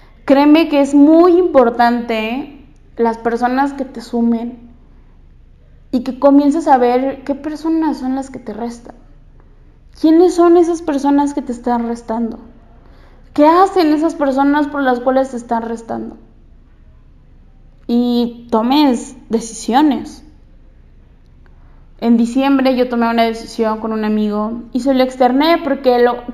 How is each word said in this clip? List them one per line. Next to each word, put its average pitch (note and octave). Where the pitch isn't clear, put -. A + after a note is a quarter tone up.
créeme D4
que D4
es C#4
muy D#4+
importante A#3+
las A3+
personas B3
que C4
te B3
sumen A#3
y B3+
que B3+
comiences C#4+
a C#4
ver B3+
qué C#4
personas D#4
son C4
las C4+
que B3+
te A3
restan. A#3
¿Quiénes E4
son E4+
esas E4+
personas C#4+
que D4+
te B3+
están A#3+
restando? A#3
¿Qué D4
hacen F4+
esas D#4
personas C#4+
por C#4+
las B3+
cuales C4
te B3
están A#3
restando? A3+
Y A#3+
tomes B3
decisiones. -
En A#3
diciembre C4
yo B3
tomé A#3
una A#3
decisión A3+
con A3
un A3
amigo G#3+
y B3+
se C4+
lo C4
externé C4
porque C4+
lo A#3+